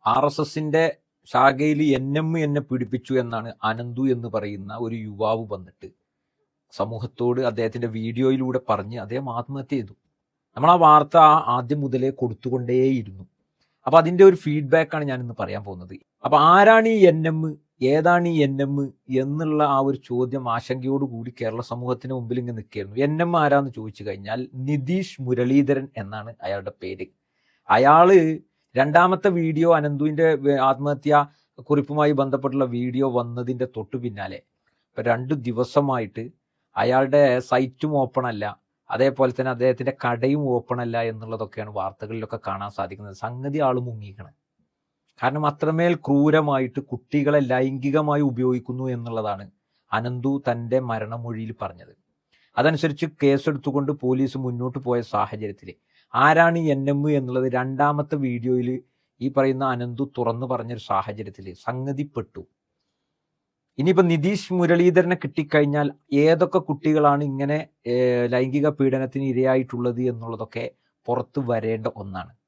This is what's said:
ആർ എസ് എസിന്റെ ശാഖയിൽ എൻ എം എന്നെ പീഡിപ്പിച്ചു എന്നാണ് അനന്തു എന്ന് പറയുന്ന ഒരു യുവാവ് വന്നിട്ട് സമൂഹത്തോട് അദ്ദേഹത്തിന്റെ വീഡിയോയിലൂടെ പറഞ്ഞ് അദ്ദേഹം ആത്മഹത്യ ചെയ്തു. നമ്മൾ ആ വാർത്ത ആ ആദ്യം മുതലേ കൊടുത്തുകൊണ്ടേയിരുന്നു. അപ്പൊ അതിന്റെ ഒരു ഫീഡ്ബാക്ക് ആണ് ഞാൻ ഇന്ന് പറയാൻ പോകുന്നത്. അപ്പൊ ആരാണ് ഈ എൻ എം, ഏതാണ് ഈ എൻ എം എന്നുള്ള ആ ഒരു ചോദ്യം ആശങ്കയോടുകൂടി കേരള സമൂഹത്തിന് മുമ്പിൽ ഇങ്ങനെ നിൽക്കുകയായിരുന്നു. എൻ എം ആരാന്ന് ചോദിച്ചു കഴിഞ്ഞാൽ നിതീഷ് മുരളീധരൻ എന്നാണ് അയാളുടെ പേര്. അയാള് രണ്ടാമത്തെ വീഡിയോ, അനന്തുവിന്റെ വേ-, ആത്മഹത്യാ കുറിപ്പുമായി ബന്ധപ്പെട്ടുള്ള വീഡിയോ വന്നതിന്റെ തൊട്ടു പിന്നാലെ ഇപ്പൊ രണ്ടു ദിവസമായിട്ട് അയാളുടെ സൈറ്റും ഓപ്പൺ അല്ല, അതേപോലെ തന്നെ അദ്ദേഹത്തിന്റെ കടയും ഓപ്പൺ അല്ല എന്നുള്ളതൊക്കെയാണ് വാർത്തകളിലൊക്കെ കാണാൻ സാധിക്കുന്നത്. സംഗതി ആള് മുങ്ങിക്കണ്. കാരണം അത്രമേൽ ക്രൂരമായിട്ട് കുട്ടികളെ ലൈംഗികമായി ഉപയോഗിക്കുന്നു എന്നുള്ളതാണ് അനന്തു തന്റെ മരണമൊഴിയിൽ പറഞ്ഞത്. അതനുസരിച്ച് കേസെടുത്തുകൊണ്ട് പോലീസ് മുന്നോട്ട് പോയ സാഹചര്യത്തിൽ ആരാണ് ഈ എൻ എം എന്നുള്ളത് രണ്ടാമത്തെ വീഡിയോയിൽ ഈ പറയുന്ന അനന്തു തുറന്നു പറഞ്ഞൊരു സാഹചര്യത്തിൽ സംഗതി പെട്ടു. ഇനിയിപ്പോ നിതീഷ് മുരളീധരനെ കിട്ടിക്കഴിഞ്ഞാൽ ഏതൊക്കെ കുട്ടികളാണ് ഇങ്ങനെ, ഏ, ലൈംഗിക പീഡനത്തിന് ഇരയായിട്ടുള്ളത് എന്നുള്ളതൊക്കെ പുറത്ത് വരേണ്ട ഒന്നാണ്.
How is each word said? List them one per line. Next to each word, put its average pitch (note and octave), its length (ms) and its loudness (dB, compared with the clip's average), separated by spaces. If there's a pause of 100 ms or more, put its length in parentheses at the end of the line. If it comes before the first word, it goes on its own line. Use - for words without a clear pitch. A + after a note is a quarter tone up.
ആർ B2+ 180 2
എസ് D3 160 -2
എസിന്റെ D3+ 400 -2 (480)
ശാഖയിൽ C#3+ 520 2 (140)
എൻ C3+ 220 -2
എം D#3+ 120 -2 (100)
എന്നെ D3 220 -2
പീഡിപ്പിച്ചു B2+ 520 -6
എന്നാണ് A#2 360 -4 (140)
അനന്തു A#2+ 480 -4
എന്ന് A#2+ 160 -4
പറയുന്ന G#2 480 -8
ഒരു A#2 200 -8
യുവാവ് G#2+ 560 -4
വന്നിട്ട് F#2+ 360 -14 (840)
സമൂഹത്തോട് A#2+ 680 -4
അദ്ദേഹത്തിന്റെ A#2 460 -2
വീഡിയോയിലൂടെ B2+ 720 0 (100)
പറഞ്ഞ് G#2+ 300 -4
അദ്ദേഹം B2 280 -8 (100)
ആത്മഹത്യ C3+ 380 -8
ചെയ്തു. G#2+ 180 -6 (640)
നമ്മൾ C#3+ 140 4
ആ F3+ 40 10
വാർത്ത D3+ 420 8
ആ D#3 140 10 (160)
ആദ്യം B2 340 -2
മുതലേ C3 280 0
കൊടുത്തുകൊണ്ടേയിരുന്നു. B2 1120 -2 (600)
അപ്പൊ D3 120 6
അതിന്റെ F3 260 6
ഒരു F#3+ 120 12
ഫീഡ്ബാക്ക് D#3 600 0
ആണ് D3+ 100 -4
ഞാൻ B2+ 140 -4
ഇന്ന് A#2+ 200 -10
പറയാൻ G2 240 -6
പോകുന്നത്. F#2 320 -14 (300)
അപ്പൊ C#3 120 4
ആരാണ് G3+ 520 8
ഈ A3 100 2 (120)
എൻ D#3+ 160 0
എം, D#3+ 120 -2 (420)
ഏതാണ് D#3+ 460 4
ഈ E3 100 0 (100)
എൻ C3+ 140 -2
എം C#3+ 140 -2 (460)
എന്നുള്ള D3+ 420 0
ആ C#3 160 2
ഒരു C#3 180 0 (120)
ചോദ്യം B2 420 -4
ആശങ്കയോടുകൂടി B2+ 920 -6
കേരള A2+ 200 -4
സമൂഹത്തിന് B2 520 -8
മുമ്പിൽ B2 260 -6
ഇങ്ങനെ A#2+ 180 -8
നിൽക്കുകയായിരുന്നു. G#2 500 -12
എൻ D3+ 140 -2
എം E3+ 160 -2
ആരാന്ന് C#3 420 2
ചോദിച്ചു A2 240 -14
കഴിഞ്ഞാൽ G#2 380 -8 (120)
നിതീഷ് C#3+ 680 -4
മുരളീധരൻ C3+ 680 0 (100)
എന്നാണ് G#2+ 360 -12 (100)
അയാളുടെ G2 380 -8
പേര്. F#2 260 -10 (640)
അയാള് E3 480 8 (580)
രണ്ടാമത്തെ F3 540 4
വീഡിയോ, E3 460 0
അനന്തുവിന്റെ D3+ 600 0
വേ-, C#3 340 0
ആത്മഹത്യാ D3 500 2 (400)
കുറിപ്പുമായി D3 520 0
ബന്ധപ്പെട്ടുള്ള C3+ 540 0
വീഡിയോ B2 420 -2 (100)
വന്നതിന്റെ A#2+ 480 -4
തൊട്ടു A2+ 320 -10
പിന്നാലെ G2+ 420 -10 (500)
ഇപ്പൊ - 120 -10
രണ്ടു A#2+ 320 -2
ദിവസമായിട്ട് B2 880 -2 (520)
അയാളുടെ C3 480 4 (160)
സൈറ്റും C3 580 -2
ഓപ്പൺ B2+ 300 -2
അല്ല, G#2+ 160 -8 (460)
അതേപോലെ C3 420 2
തന്നെ B2+ 200 -4
അദ്ദേഹത്തിന്റെ B2+ 420 0 (100)
കടയും B2+ 460 0
ഓപ്പൺ B2 320 -2
അല്ല A#2 200 -4
എന്നുള്ളതൊക്കെയാണ് A2 800 -8
വാർത്തകളിലൊക്കെ G#2+ 680 -10
കാണാൻ G2 300 -8
സാധിക്കുന്നത്. G2 380 -10
സംഗതി C3 440 -8
ആള് B2+ 200 0
മുങ്ങിക്കണ്. G#2 520 -12 (920)
കാരണം C#3+ 220 -2
അത്രമേൽ D#3+ 500 0
ക്രൂരമായിട്ട് C#3+ 840 0
കുട്ടികളെ D3 600 -2
ലൈംഗികമായി C3+ 840 -2
ഉപയോഗിക്കുന്നു B2+ 680 -2
എന്നുള്ളതാണ് A2+ 560 -6 (460)
അനന്തു A#2+ 400 -4 (200)
തന്റെ A#2 280 -2
മരണമൊഴിയിൽ A2+ 720 -8 (100)
പറഞ്ഞത്. F#2 320 -14 (640)
അതനുസരിച്ച് D3+ 480 0 (180)
കേസെടുത്തുകൊണ്ട് C#3 680 0
പോലീസ് B2+ 460 -2
മുന്നോട്ട് B2 420 -6
പോയ B2 220 -2
സാഹചര്യത്തിൽ G#2 680 -8 (440)
ആരാണ് E3 460 4
ഈ E3 60 -2 (100)
എൻ C3+ 140 -4
എം C#3+ 120 0 (160)
എന്നുള്ളത് B2+ 360 -2
രണ്ടാമത്തെ C#3+ 600 -2
വീഡിയോയിൽ B2 540 -2 (520)
ഈ B2+ 80 -4
പറയുന്ന C3+ 360 0
അനന്തു B2 380 -4 (140)
തുറന്നു A#2 280 -4
പറഞ്ഞൊരു A#2+ 440 -6
സാഹചര്യത്തിൽ G2 640 -6
സംഗതി C3 520 -8 (100)
പെട്ടു. G2+ 260 -10 (1400)
ഇനിയിപ്പോ F3+ 240 4
നിതീഷ് F3 500 0
മുരളീധരനെ F3 640 4
കിട്ടിക്കഴിഞ്ഞാൽ D3 720 -2 (260)
ഏതൊക്കെ E3 460 2
കുട്ടികളാണ് D3+ 640 2
ഇങ്ങനെ, C#3 340 -2 (300)
ഏ, A#2+ 60 -2 (340)
ലൈംഗിക C3 420 0
പീഡനത്തിന് C3+ 540 -2
ഇരയായിട്ടുള്ളത് B2+ 800 -2
എന്നുള്ളതൊക്കെ A2+ 640 -6 (420)
പുറത്ത് B2+ 320 -4
വരേണ്ട A2+ 560 -4
ഒന്നാണ്. G2 380 -14 (140)